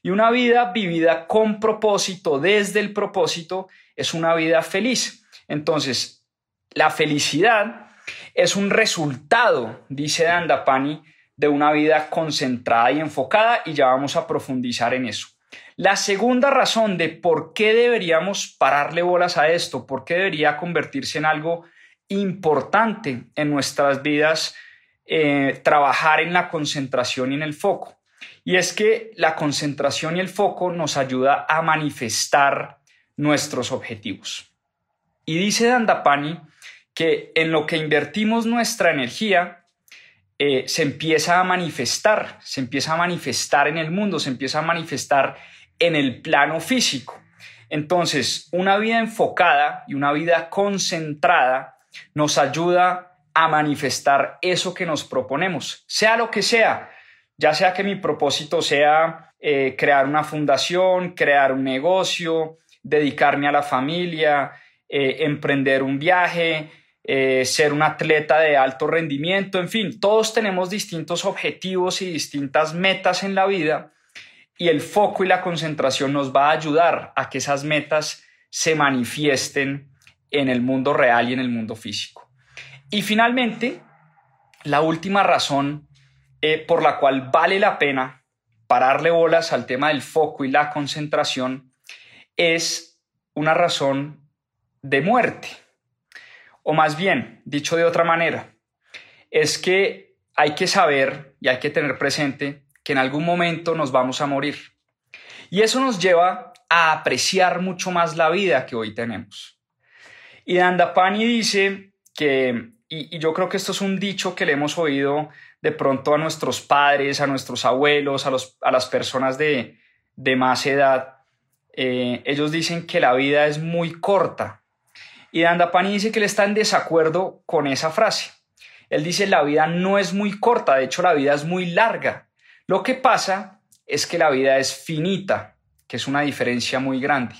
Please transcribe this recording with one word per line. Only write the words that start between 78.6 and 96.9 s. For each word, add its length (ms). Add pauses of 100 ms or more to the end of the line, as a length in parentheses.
manifiesten 1120 (420)
en 200
el 100
mundo 320
real 380
y 20
en 80
el 80
mundo 280
físico. 520 (640)
Y 100
finalmente, 800 (840)
la 180
última 400
razón, 640 (540)
eh, 160
por 240
la 160
cual 340
vale 260
la 200
pena 460 (420)
pararle 440
bolas 420
al 120
tema 240
del 140
foco 420
y 60
la 200
concentración 1040 (640)
es 640 (340)
una 200
razón 760 (540)
de 180
muerte. 480 (1160)
O 100
más 220